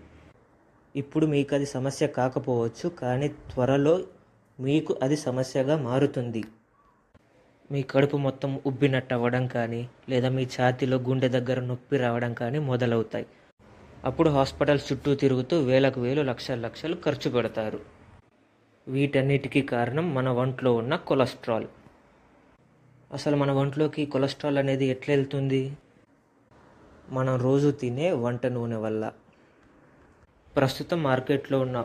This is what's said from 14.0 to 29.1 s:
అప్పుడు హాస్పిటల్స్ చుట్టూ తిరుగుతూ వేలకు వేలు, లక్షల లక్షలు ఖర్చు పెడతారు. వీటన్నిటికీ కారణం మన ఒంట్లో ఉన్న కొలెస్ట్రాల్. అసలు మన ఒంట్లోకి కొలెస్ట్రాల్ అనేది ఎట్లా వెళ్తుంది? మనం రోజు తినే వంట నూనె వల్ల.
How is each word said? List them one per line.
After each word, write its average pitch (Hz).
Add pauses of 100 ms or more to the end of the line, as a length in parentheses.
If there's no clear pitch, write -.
అప్పుడు 160
హాస్పిటల్స్ 139
చుట్టూ 143
తిరుగుతూ 131
వేలకు 131
వేలు, 135
లక్షల 123
లక్షలు 120
ఖర్చు 135
పెడతారు. 110 (1040)
వీటన్నిటికీ 139
కారణం 123
మన 131
ఒంట్లో 127
ఉన్న 117
కొలెస్ట్రాల్. 127 (1400)
అసలు 143
మన 139
ఒంట్లోకి 139
కొలెస్ట్రాల్ 139
అనేది 135
ఎట్లా 131
వెళ్తుంది? 135 (1500)
మనం 131
రోజు 135
తినే 139
వంట 120
నూనె 117
వల్ల. 110 (1400)